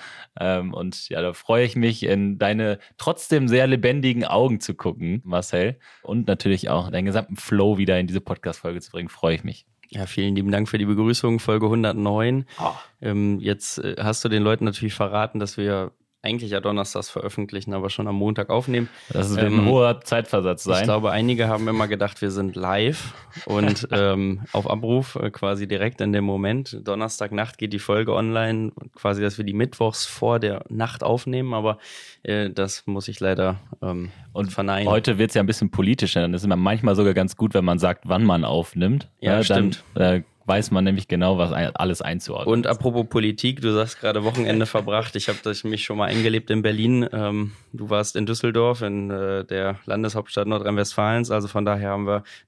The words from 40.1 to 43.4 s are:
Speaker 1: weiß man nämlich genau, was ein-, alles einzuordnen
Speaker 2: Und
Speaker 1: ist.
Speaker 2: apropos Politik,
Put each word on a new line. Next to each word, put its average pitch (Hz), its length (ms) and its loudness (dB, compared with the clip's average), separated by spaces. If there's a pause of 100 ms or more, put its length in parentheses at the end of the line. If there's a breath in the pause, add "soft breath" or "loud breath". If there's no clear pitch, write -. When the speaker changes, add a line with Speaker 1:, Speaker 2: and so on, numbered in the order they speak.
Speaker 1:
weiß 101 260 2
man 95 120 4
nämlich 95 240 2
genau, 90 300 2
was 87 140 2
ein-, - 220 -2
alles 90 280 -2
einzuordnen - 500 -4
Speaker 2:
Und 117 140 2
Speaker 1:
ist. - 60 2
Speaker 2:
apropos 120 360 0
Politik, 117 540 0